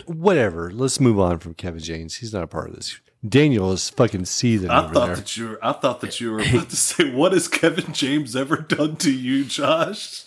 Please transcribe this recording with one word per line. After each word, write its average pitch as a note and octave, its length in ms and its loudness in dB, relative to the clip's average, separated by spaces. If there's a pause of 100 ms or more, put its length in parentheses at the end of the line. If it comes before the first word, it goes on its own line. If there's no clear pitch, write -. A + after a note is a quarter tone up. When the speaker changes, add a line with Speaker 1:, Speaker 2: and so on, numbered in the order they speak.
Speaker 1:
Eh, E3+ 40 -8
whatever. A#2 600 2
Let's B2+ 280 -2
move A#2 180 6
on F2 200 4
from E2 160 -12
Kevin E2 260 -10
James. E2 360 -8
He's A2 160 -12
not F#2+ 120 -4
a - 20 -8
part - 240 -8
of - 60 -14
this. - 240 -12 (280)
Daniel A#2 440 4
is - 180 -2
fucking G2+ 340 0
seething G#2+ 460 0
Speaker 2:
I B2+ 140 4
Speaker 1:
over D#3+ 100 -8
Speaker 2:
thought B2 140 4
Speaker 1:
there. F2+ 80 -2
Speaker 2:
that - 200 -8
you A2+ 120 -8
were, G#2+ 160 -12
I B2 80 0
thought - 280 -2
that - 200 -8
you A#2 120 -4
were A2 80 -4
about A#2 300 2
to - 60 -6
say, - 360 0
"What D#3+ 200 4
has F3+ 160 2
Kevin E3 440 0
James C#3 420 -2
ever C#3 220 0
done D#3 400 -2
to C#3+ 160 2
you, C3 320 0
Josh?" D#3+ 840 -2